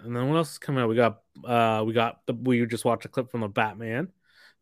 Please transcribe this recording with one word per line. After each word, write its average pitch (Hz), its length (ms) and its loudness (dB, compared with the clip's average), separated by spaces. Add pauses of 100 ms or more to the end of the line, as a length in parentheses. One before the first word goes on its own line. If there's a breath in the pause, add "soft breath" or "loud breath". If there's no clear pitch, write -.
And 120 140 -8
then 127 140 0
what 160 80 2
else 160 160 -2
is - 40 -16
coming 131 260 -2
out? 113 60 2
We 113 60 0
got, 117 260 4 (240)
uh, 113 400 2
we 113 80 -2
got 117 320 0
the, 127 80 -2
we 120 320 0
just 117 200 -6
watched 113 200 0
a - 40 -16
clip 123 220 -6
from 120 100 -6
the 107 60 -4
Batman. 113 640 -4 (520 soft breath)